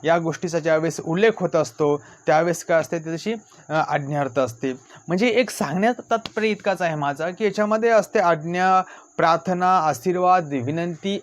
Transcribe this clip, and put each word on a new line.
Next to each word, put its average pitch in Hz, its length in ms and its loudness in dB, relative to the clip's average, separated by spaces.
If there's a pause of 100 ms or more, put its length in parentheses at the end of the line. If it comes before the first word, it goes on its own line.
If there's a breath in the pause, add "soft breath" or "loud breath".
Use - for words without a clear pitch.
या 165 140 4
गोष्टीचा 165 420 -2
ज्यावेळेस 160 400 0
उल्लेख 190 380 2
होत 175 180 -2
असतो, 147 420 0
त्यावेळेस 165 680 0
काय 165 160 2
असते? 160 200 -4
ते 160 160 -8
तशी, 208 180 -6 (360 loud breath)
अ, 147 40 -6
आज्ञार्थ 143 640 -2
असते. 127 340 -2 (340 loud breath)
म्हणजे 185 200 0
एक 233 220 2
सांगण्याचा 208 520 -2 (100)
तात्पर्य 220 360 -2
इतकाच 202 340 -2
आहे 165 140 -2
माझा, 147 340 -4
की 185 160 -6
याच्यामध्ये 214 440 0
असते 220 300 2
आज्ञा, 175 640 2 (360 loud breath)
प्रार्थना, 180 600 2
आशीर्वाद, 180 760 2
विनंती, 165 680 -4